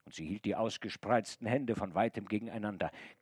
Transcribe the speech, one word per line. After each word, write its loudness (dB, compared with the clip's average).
Und -16
sie -6
hielt -2
die 2
ausgespreizten 0
Hände 2
von -2
weitem 2
gegeneinander. -2